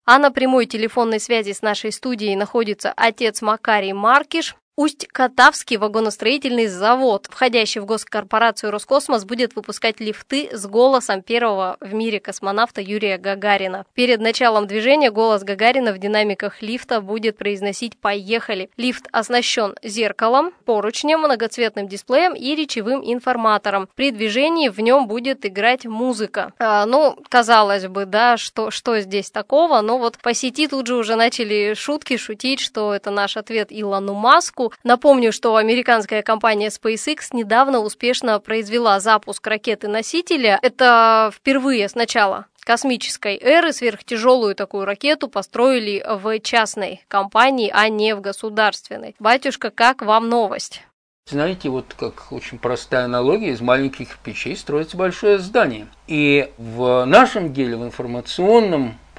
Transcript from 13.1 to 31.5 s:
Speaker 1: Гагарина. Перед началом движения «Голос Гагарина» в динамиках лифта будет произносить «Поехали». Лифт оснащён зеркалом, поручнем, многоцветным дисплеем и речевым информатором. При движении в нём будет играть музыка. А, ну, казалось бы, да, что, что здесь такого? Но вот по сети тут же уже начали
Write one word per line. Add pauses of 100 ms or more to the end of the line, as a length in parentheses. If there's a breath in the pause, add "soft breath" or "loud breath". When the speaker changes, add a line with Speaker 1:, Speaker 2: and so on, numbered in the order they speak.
Speaker 1:
Гагарина.
Перед
началом
движения
«Голос
Гагарина»
в
динамиках
лифта
будет
произносить
«Поехали».
Лифт
оснащён
зеркалом, (120)
поручнем,
многоцветным
дисплеем
и
речевым
информатором. (100)
При
движении
в
нём
будет
играть
музыка.
А,
ну, (100)
казалось
бы,
да,
что,
что
здесь
такого?
Но
вот
по
сети
тут
же
уже
начали